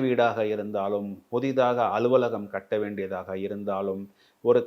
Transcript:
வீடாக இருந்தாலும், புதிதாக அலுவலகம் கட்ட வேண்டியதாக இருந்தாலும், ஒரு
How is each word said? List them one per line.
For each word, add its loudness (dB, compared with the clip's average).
வீடாக 2
இருந்தாலும், -4
புதிதாக 2
அலுவலகம் 2
கட்ட -6
வேண்டியதாக -6
இருந்தாலும், -4
ஒரு 6